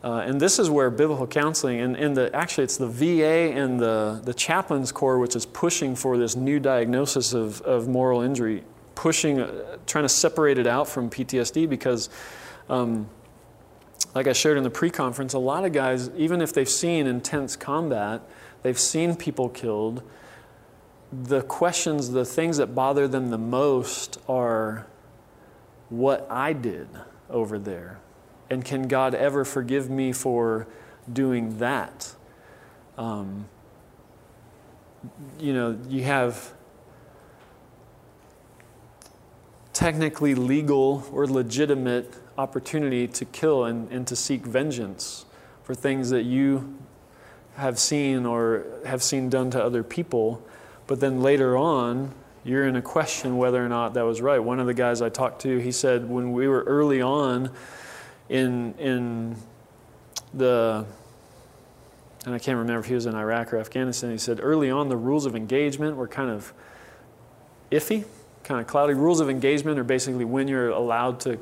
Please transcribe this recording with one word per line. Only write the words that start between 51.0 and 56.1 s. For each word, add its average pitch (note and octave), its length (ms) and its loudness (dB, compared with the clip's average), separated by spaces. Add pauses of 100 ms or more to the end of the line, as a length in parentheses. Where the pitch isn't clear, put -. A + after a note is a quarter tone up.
later C3+ 340 4
on, C3+ 580 0 (300)
you're C3+ 240 2
in B2+ 80 2
a B2 60 0
question B2+ 560 -2
whether B2 260 4
or A#2+ 60 -2
not A#2 240 0
that B2 100 2
was A2+ 180 0
right. C3+ 180 4
One B2 200 0
of B2+ 60 0
the B2 80 0
guys A#2+ 280 2
I A2+ 80 0
talked B2 340 -2
to, C3 160 0
he B2 120 -2
said B2 380 2
when B2 220 -2